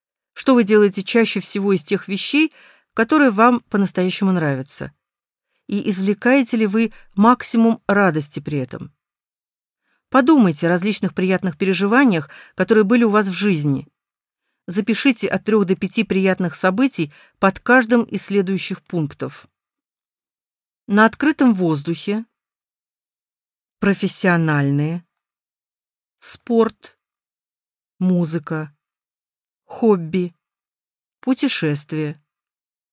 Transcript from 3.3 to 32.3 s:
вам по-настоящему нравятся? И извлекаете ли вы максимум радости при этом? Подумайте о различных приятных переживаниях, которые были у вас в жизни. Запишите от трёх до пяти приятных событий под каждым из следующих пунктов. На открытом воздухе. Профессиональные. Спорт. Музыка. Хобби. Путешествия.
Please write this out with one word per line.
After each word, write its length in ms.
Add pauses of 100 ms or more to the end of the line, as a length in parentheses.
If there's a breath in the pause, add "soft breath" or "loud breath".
вам 380
по-настоящему 600
нравятся? 640 (760)
И 220
извлекаете 680
ли 100
вы 240 (240 soft breath)
максимум 720
радости 520
при 180
этом? 360 (1160)
Подумайте 580
о 20
различных 440
приятных 440
переживаниях, 720 (260 loud breath)
которые 280
были 220
у 40
вас 180
в 60
жизни. 540 (800)
Запишите 600
от 180
трёх 200
до 100
пяти 280
приятных 520
событий 580 (260 soft breath)
под 200
каждым 440
из 200
следующих 600
пунктов. 640 (1400)
На 180
открытом 480
воздухе. 720 (1500)
Профессиональные. 1300 (1120)
Спорт. 800 (1000)
Музыка. 760 (880)
Хобби. 720 (840)
Путешествия. 1000 (720)